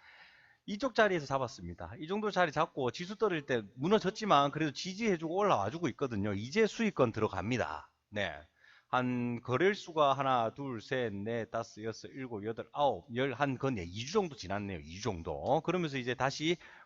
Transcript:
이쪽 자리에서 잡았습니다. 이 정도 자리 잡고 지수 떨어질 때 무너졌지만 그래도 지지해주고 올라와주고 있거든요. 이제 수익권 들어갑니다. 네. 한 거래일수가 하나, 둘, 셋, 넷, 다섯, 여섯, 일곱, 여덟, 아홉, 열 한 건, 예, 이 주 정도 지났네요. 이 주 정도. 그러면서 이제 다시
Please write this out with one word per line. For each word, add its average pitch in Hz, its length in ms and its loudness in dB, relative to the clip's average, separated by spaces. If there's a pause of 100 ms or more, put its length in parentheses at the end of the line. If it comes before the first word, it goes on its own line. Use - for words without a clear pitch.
(640)
이쪽 220 300 -4
자리에서 185 320 4
잡았습니다. 95 720 -4
이 147 100 -10
정도 208 220 -2
자리 175 220 4
잡고 143 380 0
지수 180 260 -8
떨어질 175 280 2
때 120 180 2 (120)
무너졌지만 175 760 4
그래도 151 220 -2
지지해주고 180 640 -2
올라와주고 156 540 2
있거든요. 107 420 -2
이제 135 340 2
수익권 170 460 2
들어갑니다. 98 800 -2 (200)
네. 101 220 -2 (560)
한 123 540 0
거래일수가 156 720 2
하나, 127 420 2
둘, 135 260 -6
셋, 120 320 -2
넷, 107 380 -4
다섯, 113 320 -8
여섯, 110 320 -8
일곱, 117 320 -8
여덟, 113 260 -6
아홉, 135 320 0 (120)
열 131 180 0
한 139 240 0
건, 135 200 -2
예, 90 40 -4
이 98 240 -8
주 151 60 -8
정도 185 240 0
지났네요. 98 420 -4
이 76 160 -12
주 98 80 -12
정도. 87 600 -2
그러면서 165 360 -2
이제 123 160 -2
다시 151 420 0 (300)